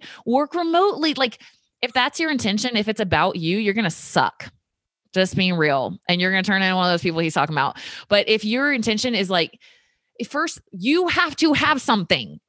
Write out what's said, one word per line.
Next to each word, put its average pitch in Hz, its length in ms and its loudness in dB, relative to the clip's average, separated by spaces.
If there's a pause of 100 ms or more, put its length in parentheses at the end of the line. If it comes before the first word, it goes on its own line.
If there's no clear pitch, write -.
(260)
work 277 300 0
remotely." 339 580 2
Like, 262 280 -2 (420)
if 247 100 -4
that's 262 260 0
your 320 120 0
intention, 233 460 -2
if 208 100 0
it's 220 140 -2
about 170 360 2
you, 175 220 -2
you're 202 160 0
gonna 208 160 0
suck. - 600 -2 (600)
Just 185 220 0
being 180 200 2
real. 147 420 0 (120)
And 175 120 2
you're 185 100 2
gonna 190 120 0
turn 190 200 0
into 185 120 2
one 180 120 2
of 180 60 2
those 170 100 -2
people 165 160 -2
he's 165 160 0
talking 151 200 0
about. 139 220 -2 (320)
But 202 200 4
if 214 160 2
your 269 280 0
intention 226 420 -2
is, 196 140 -2
like, 170 300 0 (680)
first, 311 340 -4 (100)
you 285 380 0
have 330 280 -2
to 311 160 4
have 285 280 2
something. 147 680 -2